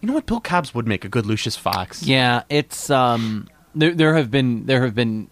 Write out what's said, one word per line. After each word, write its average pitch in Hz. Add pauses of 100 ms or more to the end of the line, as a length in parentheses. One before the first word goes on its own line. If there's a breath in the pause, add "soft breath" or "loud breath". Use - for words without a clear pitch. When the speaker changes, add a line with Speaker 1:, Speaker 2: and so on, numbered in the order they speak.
Speaker 1:
"You 208
know 254
what? 302
Bill 175
Cobbs 175
would 117
make 101
a 101
good 110
Lucius 107
Fox." -
Speaker 2:
Yeah, 127
it's, -
um, 117 (300)
there, 160
there 160
have 143
been, 120
there 127
have 117
been, 113